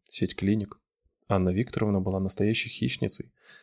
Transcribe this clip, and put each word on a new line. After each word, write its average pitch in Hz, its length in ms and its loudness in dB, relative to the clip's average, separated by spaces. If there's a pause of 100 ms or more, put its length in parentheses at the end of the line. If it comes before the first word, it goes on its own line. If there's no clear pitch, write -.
сеть - 320 -2
клиник. 104 460 0 (480)
Анна 92 200 4
Викторовна 101 520 0
была 95 180 -2
настоящей 101 500 0
хищницей. - 640 -4 (320)